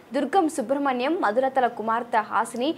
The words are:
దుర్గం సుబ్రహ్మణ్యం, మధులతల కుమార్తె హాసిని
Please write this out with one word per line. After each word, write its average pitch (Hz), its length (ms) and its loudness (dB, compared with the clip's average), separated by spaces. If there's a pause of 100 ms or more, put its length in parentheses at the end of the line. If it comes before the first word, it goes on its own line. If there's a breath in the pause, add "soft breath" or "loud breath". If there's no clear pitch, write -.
(140 loud breath)
దుర్గం 302 340 2
సుబ్రహ్మణ్యం, 277 720 -2
మధులతల 254 460 2
కుమార్తె 240 520 0
హాసిని 226 600 -2